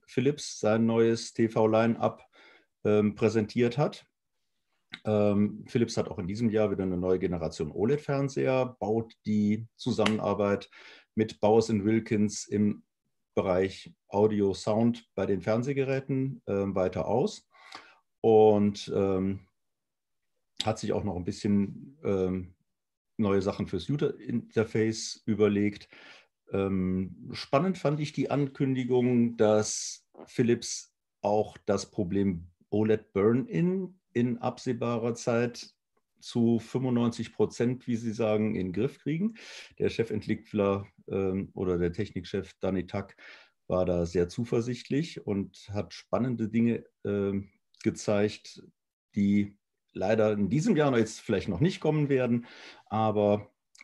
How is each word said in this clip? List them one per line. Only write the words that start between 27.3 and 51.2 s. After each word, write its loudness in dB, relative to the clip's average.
spannend 0
fand 0
ich -6
die -2
Ankündigung, 2
dass 2
Philips -2
auch 0
das -2
Problem -2
oled 0
Burn-In 0
in -2
absehbarer -4
Zeit -2
zu 2
fünfundneunzig -2
Prozent, -2
wie 0
sie -4
sagen, 0
in -2
den -6
Griff -4
kriegen. -4
Der 0
Chefentwickler, -2
ähm, -2
oder -2
der 0
Technikchef -8
Danny -2
Tuck -8
war 0
da 0
sehr 0
zuversichtlich -4
und -6
hat -6
spannende -4
Dinge, 0
ähm, -2
gezeigt, -2
die 2
leider 2
in 0
diesem 2
Jahr 2
noch 2
jetzt 0